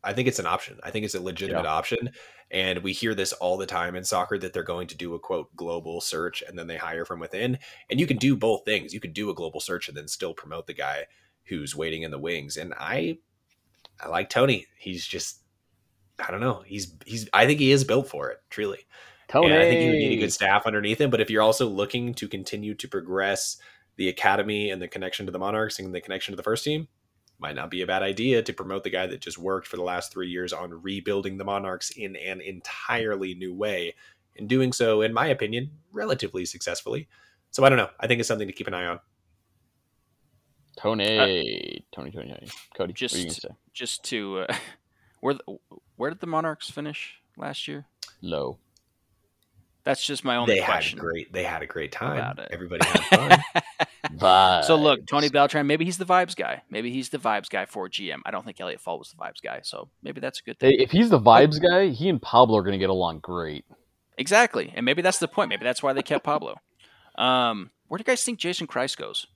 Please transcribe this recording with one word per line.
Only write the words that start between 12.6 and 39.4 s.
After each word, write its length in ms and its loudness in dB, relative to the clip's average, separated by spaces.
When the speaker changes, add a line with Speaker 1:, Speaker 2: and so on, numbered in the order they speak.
Speaker 1:
I, 440 -4
I 80 -12
like 200 -2
Tony. 380 2
He's 280 -10
just, 340 -10
I 120 -8
don't 100 -6
know. 260 -2
He's, 280 -10
he's, 260 -10
I 140 8
think 140 4
he 100 6
is 140 8
built 240 2
for 220 -6
it, 80 -10
truly. 300 -4
And 200 8
I 160 8
think 140 4
you 80 4
would 80 4
need 80 2
a 20 2
Speaker 2:
Tony. 80 2
Speaker 1:
good 160 0
staff 340 4
underneath 340 0
him. 100 4
But 100 2
if 100 0
you're 120 4
also 260 4
looking 460 -2
to 140 -8
continue 460 -8
to 140 -12
progress 680 -2
the 120 -2
academy 640 2
and 100 -6
the 80 -10
connection 380 -8
to 60 -8
the 80 -8
Monarchs 400 -2
and 140 -10
the 60 -6
connection 320 -8
to 40 -10
the 60 -12
first 220 -2
team, 220 -2
might 160 -8
not 140 -8
be 120 -4
a 40 -4
bad 160 0
idea 400 2
to 100 -6
promote 320 -8
the 60 -4
guy 180 -2
that 120 -10
just 180 -12
worked 280 -4
for 100 -10
the 60 -6
last 300 -6
three 160 -6
years 240 -6
on 300 -10
rebuilding 540 -4
the 80 -10
Monarchs 460 -4
in 240 -12
an 260 -10
entirely 920 -4
new 200 -10
way, 400 -2
and 120 -10
doing 240 4
so, 300 4
in 100 2
my 140 2
opinion, 440 -2
relatively 520 -4
successfully. 640 -6
So 140 4
I 40 12
don't 100 8
know. 200 0
I 80 -4
think 140 2
it's 80 -2
something 200 0
to 60 -10
keep 140 -10
an 60 -6
eye 120 -4
on. 140 -6